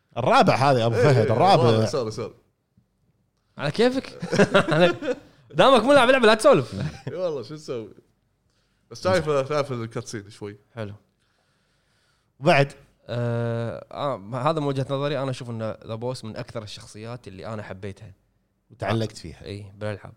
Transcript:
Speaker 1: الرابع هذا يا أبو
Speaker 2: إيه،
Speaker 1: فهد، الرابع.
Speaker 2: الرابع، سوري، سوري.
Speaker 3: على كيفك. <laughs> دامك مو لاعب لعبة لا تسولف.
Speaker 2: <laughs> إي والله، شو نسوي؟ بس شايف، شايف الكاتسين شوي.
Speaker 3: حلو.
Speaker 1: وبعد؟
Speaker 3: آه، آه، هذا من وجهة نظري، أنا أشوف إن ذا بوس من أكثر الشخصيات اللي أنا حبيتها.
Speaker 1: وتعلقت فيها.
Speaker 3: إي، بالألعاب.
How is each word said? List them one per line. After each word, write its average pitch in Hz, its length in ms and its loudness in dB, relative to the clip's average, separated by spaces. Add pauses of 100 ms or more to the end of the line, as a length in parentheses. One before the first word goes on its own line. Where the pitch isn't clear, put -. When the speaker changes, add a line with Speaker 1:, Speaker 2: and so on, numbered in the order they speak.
(180)
Speaker 1:
الرابع 180 380 4
هذا 131 240 4
يا 113 60 2
أبو 117 100 0
Speaker 2:
إيه، - 80 2
Speaker 1:
فهد، 127 280 4
الرابع. 165 380 4
Speaker 2:
الرابع، 110 160 2
سوري، 117 260 -4
سوري. 107 220 -10 (1200)
Speaker 3:
على 147 140 -6
كيفك. 254 480 -2 (600)
<laughs> - 800 -2
دامك 226 260 6
مو 277 100 4
لاعب 254 160 6
لعبة 262 180 6
لا 220 60 8
تسولف. 214 420 4
Speaker 2:
<laughs> 143 320 -8
إي 139 80 -10
والله، 160 280 -6
شو 117 100 -16
نسوي؟ 135 360 -12 (1000)
بس 120 120 -14
شايف، 180 260 0 (200)
شايف 143 220 -2
الكاتسين 113 580 -10
شوي. 104 280 -16 (180)
Speaker 3:
حلو. 107 180 -10 (1500)
Speaker 1:
وبعد؟ 139 340 2 (340)
Speaker 3:
آه، 117 840 -6
آه، 123 580 -6
هذا 160 100 -2
من 143 80 -4
وجهة 135 220 -4
نظري، 139 300 -4
أنا 135 120 -4
أشوف 123 180 -10
إن 113 120 -8
ذا 110 340 -10
بوس 123 300 -10
من 110 120 -12
أكثر 117 260 -12
الشخصيات 110 640 -16
اللي 92 200 -16
أنا 110 160 -10
حبيتها. 98 500 -14 (560)
Speaker 1:
وتعلقت 110 480 -4
فيها. - 280 -18
Speaker 3:
إي، 101 300 -14
بالألعاب. 104 420 -12